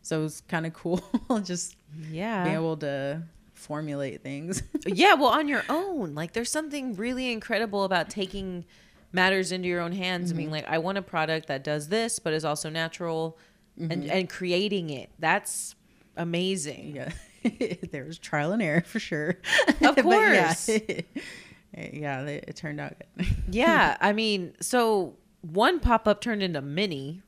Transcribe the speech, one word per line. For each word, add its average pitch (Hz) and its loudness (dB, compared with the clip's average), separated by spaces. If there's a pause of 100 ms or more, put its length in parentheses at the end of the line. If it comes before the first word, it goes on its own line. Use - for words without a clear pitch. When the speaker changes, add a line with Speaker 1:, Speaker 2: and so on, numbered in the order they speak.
Speaker 1:
So 160 -2
it - 0
was 156 -6
kinda 165 -4
cool 175 -2 (280)
<laughs> 220 0
just 180 -6 (340)
Speaker 2:
Yeah. 190 -2
Speaker 1:
being 160 2
able 160 0
to 143 -4 (320)
formulate 143 -6
things. 143 -6 (100)
<laughs> - -4
Speaker 2:
Yeah, 320 6
well, 277 4
on 285 2
your 247 0
own. 294 -2
Like, 165 -6
there's 233 -4
something 285 -4
really 247 -4
incredible 208 0
about 180 0
taking 190 -6 (480)
matters 185 4
into 180 -4
your 175 0
own 170 -4
hands 180 -2
and 170 -2
being 156 -4
Speaker 1:
Mm-hmm. 156 -4 (140)
Speaker 2:
like, - -10
"I 160 2
want 190 0
a - -6
product 160 -2
that 135 -4
does 151 -2
this, 226 0
but 160 -2
is 156 0
also 151 -2
natural," 165 -4 (360)
and, 165 -4
Speaker 1:
Mm-hmm. 147 -4
Speaker 2:
and 185 0
creating 180 -2
it. 127 -10
That's - -2 (420)
amazing. 170 -4
Speaker 1:
Yeah. 127 -8 (320)
<laughs> 190 -2
There 135 -8
was 165 -12
trial 151 0
and 226 0
error 160 4
for - -6
sure. 160 -2 (140)
<laughs> - 6 (140)
Speaker 2:
Of 277 8
Speaker 1:
But 254 6
yeah. 339 8
Speaker 2:
course. - -2
Speaker 1:
<laughs> 214 4 (960)
Yeah, 147 -6
it, 147 -8
it 160 -10
turned 147 -8
out 143 -8 (240)
good. 180 0 (100)
<laughs> - -4
Speaker 2:
Yeah, 240 4
I 202 4
mean, 208 0
so 220 2 (240)
one 220 2
pop-up 214 4
turned 208 -2
into 165 -2
many. 151 -4